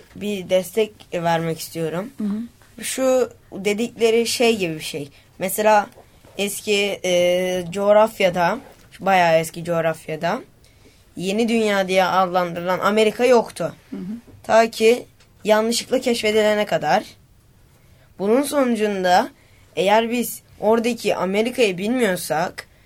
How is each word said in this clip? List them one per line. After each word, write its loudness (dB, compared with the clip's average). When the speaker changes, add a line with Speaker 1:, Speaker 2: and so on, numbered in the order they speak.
Speaker 1:
bir -8
destek 0
vermek -2
istiyorum. -6
Speaker 2:
Hı -6
hı. -8
Speaker 1:
Şu 0
dedikleri 0
şey 2
gibi -4
bir -10
şey. -10
Mesela 2
eski, -2
e, 0
coğrafyada, 2
bayağı 4
eski -8
coğrafyada -4
Yeni -2
Dünya 0
diye 2
adlandırılan 0
Amerika 2
yoktu. 2
Speaker 2:
Hı -12
hı. -10
Speaker 1:
Ta 4
ki 2
yanlışlıkla 0
keşfedilene 0
kadar. 0
Bunun 2
sonucunda 0
eğer 2
biz -4
oradaki 0
Amerika'yı 0
bilmiyorsak -4